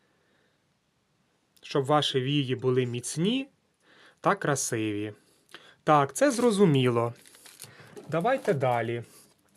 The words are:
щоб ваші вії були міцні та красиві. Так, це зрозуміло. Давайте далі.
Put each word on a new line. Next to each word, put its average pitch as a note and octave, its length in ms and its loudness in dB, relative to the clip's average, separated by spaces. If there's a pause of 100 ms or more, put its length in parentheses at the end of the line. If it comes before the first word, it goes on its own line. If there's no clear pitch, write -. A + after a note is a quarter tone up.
(1700)
щоб C#3+ 180 -2
ваші C#3+ 360 0
вії C3 360 -2
були B2+ 300 0
міцні F3 640 -4 (720)
та F3+ 140 0
красиві. A2 800 -4 (720)
Так, C#3+ 300 4
це C#4+ 160 2
зрозуміло. C#3+ 840 4 (920)
Давайте G#3+ 460 -2
далі. A#2+ 480 -2 (540)